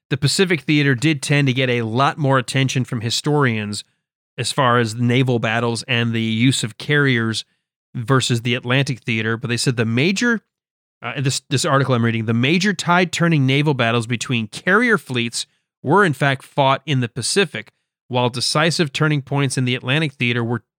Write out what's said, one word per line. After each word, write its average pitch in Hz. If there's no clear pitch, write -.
the 143
Pacific 175
theater 147
did 143
tend 143
to 123
get 127
a 120
lot 120
more 135
attention 131
from 117
historians 113
as 131
far 123
as 113
naval 123
battles 113
and 117
the 113
use 113
of 110
carriers 127
versus 123
the 120
Atlantic 131
theater. 113
But 110
they 120
said 123
the 120
major, 196
uh, 120
this, 135
this 135
article 139
I'm 117
reading, 113
the 117
major 170
tide-turning 170
naval 143
battles 117
between 117
carrier 214
fleets 117
were 185
in 165
fact 139
fought 135
in 147
the 120
Pacific, 127
while 123
decisive 151
turning 151
points 139
in 131
the 123
Atlantic 131
theater 120
were 117